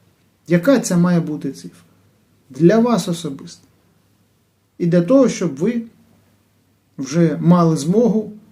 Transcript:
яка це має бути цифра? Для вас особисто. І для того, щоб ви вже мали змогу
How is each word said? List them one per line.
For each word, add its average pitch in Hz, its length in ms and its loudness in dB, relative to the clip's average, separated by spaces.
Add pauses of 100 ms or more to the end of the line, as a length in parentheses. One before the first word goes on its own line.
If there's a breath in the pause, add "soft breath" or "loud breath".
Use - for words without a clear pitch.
(480)
яка 175 320 2
це 185 160 -4
має 175 240 2
бути 143 320 -8
цифра? - 300 -20 (680)
Для 185 280 2
вас 226 300 -2
особисто. 165 540 -12 (1160)
І 175 80 -4
для 175 160 2
того, 254 260 4
щоб 151 280 -6
ви 226 260 -4 (1160)
вже 147 420 -2
мали 165 360 2
змогу 208 560 -2 (200)